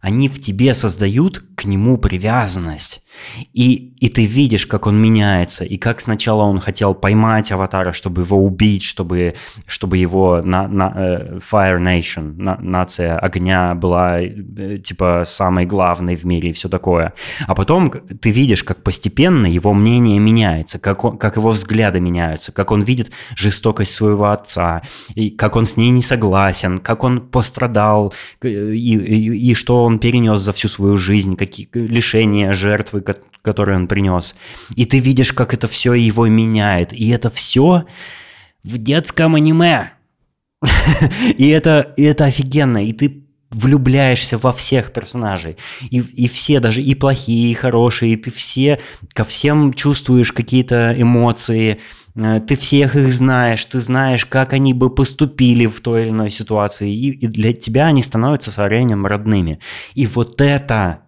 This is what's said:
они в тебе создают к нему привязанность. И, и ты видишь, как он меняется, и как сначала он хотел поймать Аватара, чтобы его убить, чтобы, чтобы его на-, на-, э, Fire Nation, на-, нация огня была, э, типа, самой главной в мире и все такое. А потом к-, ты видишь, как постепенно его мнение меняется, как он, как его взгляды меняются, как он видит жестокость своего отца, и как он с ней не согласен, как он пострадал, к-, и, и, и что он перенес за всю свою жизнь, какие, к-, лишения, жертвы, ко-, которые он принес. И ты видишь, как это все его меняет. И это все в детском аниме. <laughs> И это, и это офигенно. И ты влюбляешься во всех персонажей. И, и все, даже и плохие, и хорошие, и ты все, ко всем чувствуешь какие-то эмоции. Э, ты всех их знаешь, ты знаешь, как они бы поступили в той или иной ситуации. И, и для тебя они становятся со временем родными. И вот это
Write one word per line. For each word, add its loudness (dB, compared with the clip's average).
они 0
в -12
тебе 0
создают -2
к -10
нему 2
привязанность. -4
И, 2
и 4
ты 0
видишь, 2
как -2
он 2
меняется, 2
и -8
как -4
сначала 0
он 2
хотел -2
поймать 0
Аватара, -2
чтобы -6
его 2
убить, 2
чтобы, -4
чтобы -4
его 2
на-, -2
на-, -2
э, -4
Fire 2
Nation, -2
на-, -4
нация -4
огня 0
была, 0
э, -10
типа, 0
самой 0
главной 0
в -10
мире -2
и -6
все -8
такое. -2
А -2
потом 2
к-, -12
ты 2
видишь, 2
как -8
постепенно 0
его 0
мнение 4
меняется, 0
как -4
он, -2
как -2
его 2
взгляды 0
меняются, -4
как -2
он 2
видит -2
жестокость -2
своего 2
отца, -2
и -2
как -2
он 2
с -2
ней 4
не 4
согласен, 0
как -4
он 0
пострадал, 0
к-, -6
и, -2
и, 2
и 4
что 2
он 2
перенес 2
за -2
всю -4
свою 0
жизнь, 0
какие, -8
к-, -12
лишения, 0
жертвы, -2
ко-, -6
которые 0
он -2
принес. -2
И 2
ты 2
видишь, 2
как -2
это -4
все 0
его 2
меняет. 2
И -2
это 0
все 2
в -10
детском 0
аниме. 2
<laughs> 2
И 4
это, 2
и 4
это 4
офигенно. 0
И -2
ты -4
влюбляешься 2
во 0
всех -2
персонажей. -6
И, -2
и -2
все, 0
даже 0
и 2
плохие, 0
и 0
хорошие, 0
и 0
ты -10
все, 0
ко -2
всем 2
чувствуешь 2
какие-то 0
эмоции. 2
Э, 0
ты -2
всех 2
их 4
знаешь, 2
ты -6
знаешь, 0
как -2
они 2
бы 2
поступили 2
в -4
той 0
или -4
иной -2
ситуации. -2
И, -4
и -6
для 0
тебя 0
они 4
становятся -2
со -2
временем 0
родными. 0
И 0
вот -2
это 0